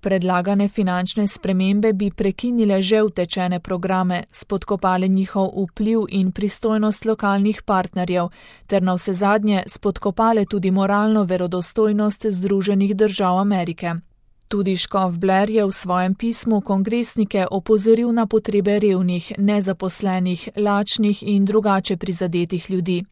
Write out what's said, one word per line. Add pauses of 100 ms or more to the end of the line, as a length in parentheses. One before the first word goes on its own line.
Predlagane
finančne
spremembe
bi
prekinile
že
utečene
programe,
spodkopale
njihov (120)
vpliv
in
pristojnost
lokalnih
partnerjev (380)
ter
navsezadnje
spodkopale
tudi
moralno
verodostojnost
Združenih
držav
Amerike. (540)
Tudi
škof
Blair
je
v
svojem
pismu
kongresnike
opozoril
na
potrebe
revnih,
nezaposlenih,
lačnih
in
drugače
prizadetih
ljudi.